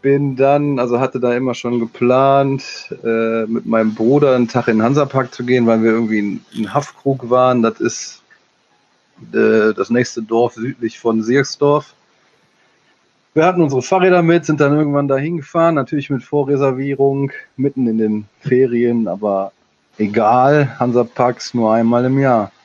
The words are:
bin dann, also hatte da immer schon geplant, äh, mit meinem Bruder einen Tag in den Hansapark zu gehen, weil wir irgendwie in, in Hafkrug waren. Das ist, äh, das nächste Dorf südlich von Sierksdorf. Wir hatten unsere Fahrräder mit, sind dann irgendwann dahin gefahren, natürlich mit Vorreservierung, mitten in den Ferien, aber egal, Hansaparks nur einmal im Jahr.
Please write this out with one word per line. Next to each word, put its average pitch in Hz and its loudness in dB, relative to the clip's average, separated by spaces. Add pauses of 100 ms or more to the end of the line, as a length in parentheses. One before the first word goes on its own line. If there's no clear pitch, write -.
bin 139 0
dann, 139 0
also 120 -2
hatte 131 -2
da 123 0
immer 127 -2
schon 120 -4
geplant, 135 0 (120)
äh, 113 -2
mit 113 -6
meinem 110 0
Bruder 135 4
einen 120 2
Tag 120 -2
in 110 2
den 110 2
Hansapark 135 0
zu 123 -10
gehen, 123 2
weil 113 4
wir 113 4
irgendwie 110 0
in, 104 -4
in 104 -8
Hafkrug 131 -4
waren. 127 2
Das 113 0
ist, - -6 (1120)
äh, 110 2
das 101 -6
nächste 120 -2
Dorf 113 0
südlich 117 -8
von 110 -2
Sierksdorf. 143 0 (1400)
Wir 160 2
hatten 180 2
unsere 135 0
Fahrräder 185 2
mit, 165 2
sind 151 -2
dann 143 4
irgendwann 143 0
dahin 143 -2
gefahren, 165 0
natürlich 143 -4
mit 131 -4
Vorreservierung, 139 -2 (260)
mitten 135 -2
in 110 0
den 107 -2 (140)
Ferien, 120 0
aber 98 -4 (460)
egal, 120 2
Hansaparks 123 -2
nur 113 2
einmal 117 2
im 135 0
Jahr. 123 0 (140)